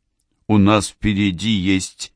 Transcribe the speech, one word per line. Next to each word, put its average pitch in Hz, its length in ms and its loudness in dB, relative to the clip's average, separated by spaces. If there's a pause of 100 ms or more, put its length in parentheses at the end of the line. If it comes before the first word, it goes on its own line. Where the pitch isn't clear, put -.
(480)
«У 107 100 2
нас 101 300 2
впереди 101 600 -2
есть 95 640 -2